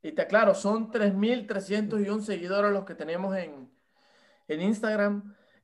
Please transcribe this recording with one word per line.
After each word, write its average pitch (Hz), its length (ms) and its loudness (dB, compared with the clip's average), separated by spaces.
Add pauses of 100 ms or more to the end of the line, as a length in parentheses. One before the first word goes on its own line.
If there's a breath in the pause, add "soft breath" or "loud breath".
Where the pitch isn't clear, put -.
Y 160 80 -8
te 170 120 -2
aclaro, 202 320 6
son 214 360 0
tres 202 240 2
mil 214 320 2
trescientos 208 540 -2
y 196 80 0
un 214 140 -2
seguidores 202 500 0
los 196 120 0
que 175 120 -14
tenemos 180 400 -4
en, 147 340 -8 (760 soft breath)
en 156 120 -2
Instagram. 208 720 0 (300 loud breath)